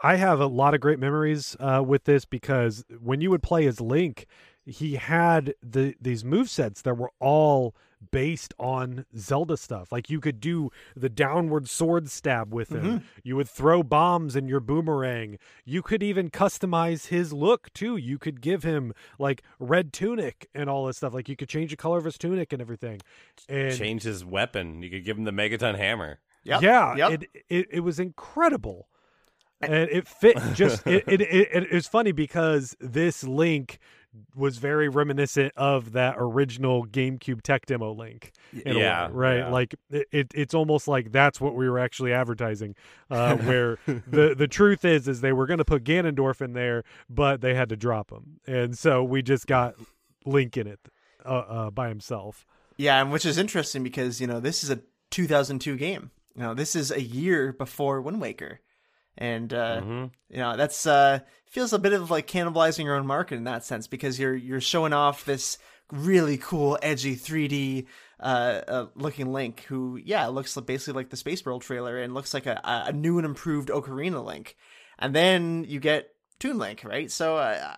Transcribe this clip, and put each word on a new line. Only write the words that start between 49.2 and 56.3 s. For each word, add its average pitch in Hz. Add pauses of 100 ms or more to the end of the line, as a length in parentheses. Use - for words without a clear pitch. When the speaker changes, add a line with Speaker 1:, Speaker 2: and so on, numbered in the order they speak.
Speaker 1:
just 127
got 123 (500)
Link 139
in 107
it, 101 (460)
uh, 131
uh, 113
by 120
himself. 107 (320)
Speaker 2:
Yeah, 139
and 139
which 156
is 175
interesting 170
because, 123
you 127
know, 117
this 151
is 143
a 131 (320)
two 180
thousand 139
two 143
game. 151 (240)